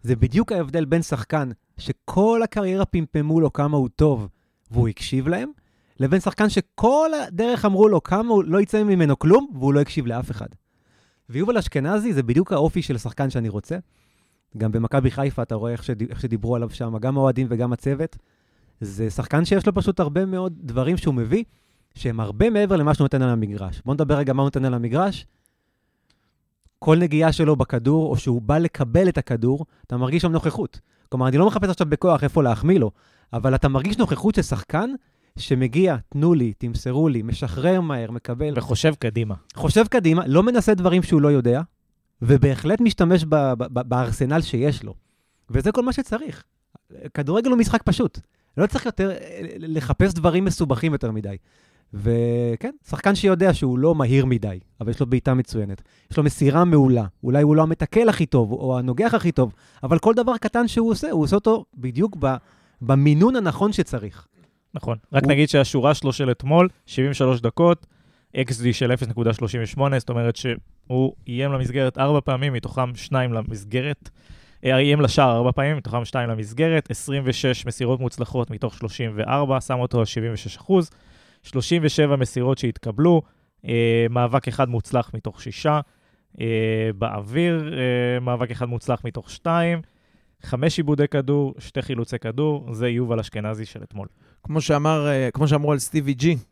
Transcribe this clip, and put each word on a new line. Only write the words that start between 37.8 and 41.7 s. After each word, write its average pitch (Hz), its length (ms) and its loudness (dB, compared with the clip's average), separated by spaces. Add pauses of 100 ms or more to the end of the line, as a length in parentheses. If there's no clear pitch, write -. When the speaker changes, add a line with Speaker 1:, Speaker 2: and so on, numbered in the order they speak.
Speaker 1:
מהר, 127 300 -4
מקבל. 127 440 -6
Speaker 2:
וחושב 139 440 0
קדימה. 110 360 -4 (200)
Speaker 1:
חושב 214 320 2
קדימה, 170 400 2
לא 156 160 4
מנסה 220 300 2
דברים 180 300 2
שהוא 165 180 2
לא 147 60 4
יודע, 131 340 2 (600)